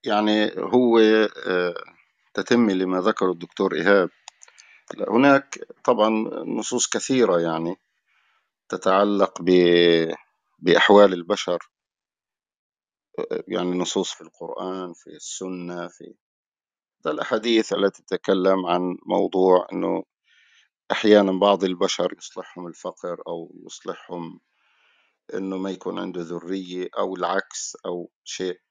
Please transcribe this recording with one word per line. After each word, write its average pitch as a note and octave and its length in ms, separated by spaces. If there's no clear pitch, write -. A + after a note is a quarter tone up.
يعني G#2+ 540
هو، A#2 400
آه، F2+ 280
تتمة A2+ 380
لما F#2 280
ذكره F#2 320
الدكتور F2 420
إيهاب. F#2+ 360
هناك C#3 500
طبعًا A2 260
نصوص A#2 420
كثيرة G#2+ 520
يعني E2 360
تتعلق G2 760
ب-، F2 720
بأحوال G2 540
البشر، F2 460
يعني F2+ 220
نصوص F2+ 420
في - 80
القرآن، F#2 720
في - 180
السنة، F2 760
في - 260
الأحاديث A#2 680
التي G2 300
تتكلم F#2+ 640
عن F2+ 300
موضوع F#2 680
إنه F2+ 300
أحيانًا G#2 400
بعض G2 320
البشر F#2 540
يصلحهم - 480
الفقر F2 600
أو E2+ 260
يصلحهم F2 720
إنه F#2+ 220
ما F#2+ 140
يكون F#2 280
عنده F#2 240
ذرية F2+ 680
أو F#2 180
العكس - 600
أو F2+ 240
شيء. - 360